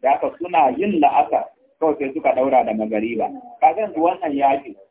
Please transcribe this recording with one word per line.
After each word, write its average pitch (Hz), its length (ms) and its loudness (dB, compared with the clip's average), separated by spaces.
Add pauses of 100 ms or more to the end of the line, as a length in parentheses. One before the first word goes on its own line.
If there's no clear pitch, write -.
Da 131 100 2
haka 139 260 -2
suna 165 400 2
yin 185 240 0
la'asar, 143 440 2 (340)
kawai 156 200 0
sai 135 140 -6
suka 143 220 -2
ɗaura 127 300 2
da 110 80 -4
magariba. 107 560 -4 (320)
Ka 160 120 6
ga 214 80 -4
yanzu 196 200 -6
wannan 175 320 0
yaƙi 139 420 0 (140)